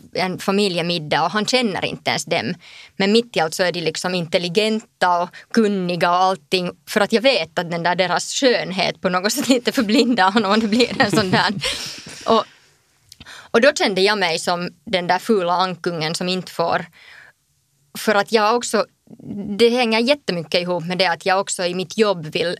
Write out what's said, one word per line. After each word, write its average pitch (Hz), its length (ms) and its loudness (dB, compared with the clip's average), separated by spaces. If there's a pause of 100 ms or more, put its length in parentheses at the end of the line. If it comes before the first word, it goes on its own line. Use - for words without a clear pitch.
(140)
en 185 260 -4
familjemiddag 170 840 -2
och 175 60 -2
han 208 140 -2
känner 233 400 0
inte - 240 -6
ens - 160 -2
dem. 165 280 -2 (420)
Men 196 160 2
mitt 233 240 2
i 180 40 0
allt 160 140 0
så 190 100 0
är 175 80 0
de 170 100 -4
liksom 170 340 -2
intelligenta 180 1080 0
och 175 60 -8 (240)
kunniga 185 560 2
och 175 80 2
allting. 185 540 0 (180)
För 214 120 0
att 202 120 -2
jag 214 80 4
vet 190 380 0
att 170 120 -2
den 170 120 -4
där 175 120 2
deras 175 380 0
skönhet 180 680 0
på 190 80 0
något 185 240 0
sätt 285 160 -4
lite 240 220 2
förblindar 220 600 2
honom 202 200 2
om 220 80 4
det 226 80 0
blir 226 340 2
en 208 100 2
sån 190 200 2
där. 202 220 2 (720)
<laughs> - 0 -
Och, 220 180 2 (1080)
och 233 100 4
då 277 140 6
kände 208 260 0
jag 208 160 2
mig 170 220 0
som 175 300 -2 (160)
den 175 220 -2
där 180 120 2
fula 180 340 0
ankungen 175 640 -2
som 180 140 -4
inte 185 220 -4
får. 175 340 -2 (1120)
För 214 180 0
att 202 160 0
jag 214 240 2
också, 233 300 -2 (720)
det 233 120 6
hänger 226 300 2
jättemycket 190 640 0
ihop 175 240 -2
med 180 120 -4
det 185 100 2
att 165 180 -2
jag 190 140 2
också 196 260 -4
i 175 100 -2
mitt 185 220 -8
jobb 190 280 0
vill, 170 340 -4